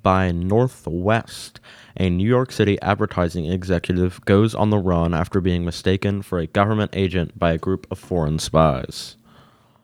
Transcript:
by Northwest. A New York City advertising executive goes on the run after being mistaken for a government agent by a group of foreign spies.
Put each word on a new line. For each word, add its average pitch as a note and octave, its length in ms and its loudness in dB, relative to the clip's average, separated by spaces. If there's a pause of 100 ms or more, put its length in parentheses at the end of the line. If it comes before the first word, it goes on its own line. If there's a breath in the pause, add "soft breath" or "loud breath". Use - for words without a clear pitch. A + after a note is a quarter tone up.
by F#2 300 2
Northwest. F#2+ 1300 -2 (380 loud breath)
A F#2 120 2
New F#2 180 0
York B2 240 2
City G2+ 300 2
advertising F2+ 640 -2
executive F2+ 800 -2
goes G#2+ 280 4
on G#2+ 140 0
the G#2 80 2
run F2 380 0
after E2+ 260 -2
being F2 240 0
mistaken G2 560 -2
for F#2 180 -6
a D#2+ 80 -2
government G#2 460 0
agent F#2 460 -2
by E2+ 140 2
a E2 60 0
group F#2 320 -4
of - 80 -8
foreign D#2 400 -2
spies. - 800 0 (680 soft breath)